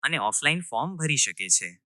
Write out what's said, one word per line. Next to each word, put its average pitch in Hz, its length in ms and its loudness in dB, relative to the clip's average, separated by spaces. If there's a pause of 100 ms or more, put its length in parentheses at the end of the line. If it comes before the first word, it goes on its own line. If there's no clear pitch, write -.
અને 156 140 0
ઓફલાઈન 143 440 2
ફોર્મ 165 340 -4
ભરી 156 220 0
શકે 95 320 -2
છે. 90 360 2